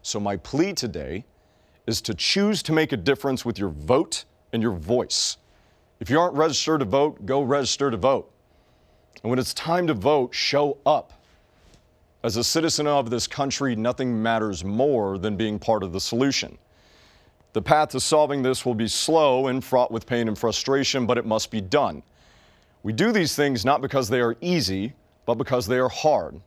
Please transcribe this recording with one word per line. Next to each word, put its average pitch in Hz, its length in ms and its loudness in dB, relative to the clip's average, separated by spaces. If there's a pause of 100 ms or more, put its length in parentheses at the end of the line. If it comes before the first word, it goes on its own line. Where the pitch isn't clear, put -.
So - 180 -6
my 101 160 -2
plea 165 380 -2
today 85 500 -8 (640)
is 113 140 -2
to 110 120 -6
choose 202 500 0
to 156 100 -2
make 156 180 2
a 131 60 -2
difference 131 480 0
with 117 120 -4
your 98 120 -4
vote 78 560 0 (260)
and 117 100 -2
your 110 120 0
voice. 90 640 -2 (640)
If 104 100 -10
you 147 100 4
aren't 175 160 2
registered 156 460 2
to 120 40 0
vote, 135 400 0
go 135 160 0
register 139 480 0
to 113 80 -2
vote. 131 340 0 (920)
And 113 60 -4
when 127 100 2
it's - 140 -4
time 170 340 0
to 156 60 2
vote, 127 420 2
show 143 500 0
up. 143 280 0 (1080)
As 113 160 -2
a - 60 0
citizen 160 440 0
of 139 220 2
this 117 180 -2
country, 135 480 -2
nothing 120 460 -2
matters 107 440 0
more 107 520 0
than 98 200 -4
being 107 200 -2
part 107 260 0
of 87 100 -8
the 95 80 -4
solution. - 560 -2 (960)
The 107 80 -2
path 151 280 2
to 131 120 -4
solving 143 400 2
this 127 240 0
will 123 100 0
be 110 140 -2
slow 139 580 2
and 127 160 -2
fraught 123 260 2
with 113 160 -6
pain 120 220 0
and 104 100 -2
frustration, 131 680 0
but 120 120 2
it 120 80 -4
must 110 240 -2
be 110 120 -6
done. 95 420 0 (800)
We 107 100 -4
do 190 180 2
these 180 240 2
things 135 280 0
not 139 180 2
because 131 280 -2
they 131 100 2
are 117 220 2
easy, 120 520 -2 (320)
but 117 100 2
because 123 300 -2
they 127 140 0
are 127 100 2
hard. 107 580 0